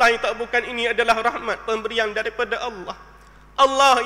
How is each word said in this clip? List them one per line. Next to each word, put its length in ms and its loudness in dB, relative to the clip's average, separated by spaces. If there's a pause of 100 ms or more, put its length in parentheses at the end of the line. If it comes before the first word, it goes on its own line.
lain 160 4
tak 160 -2
bukan 320 -2
ini 240 -4
adalah 320 0
rahmat 480 -4
pemberian 400 -2
daripada 480 -4
Allah. 400 -8 (560)
Allah 520 4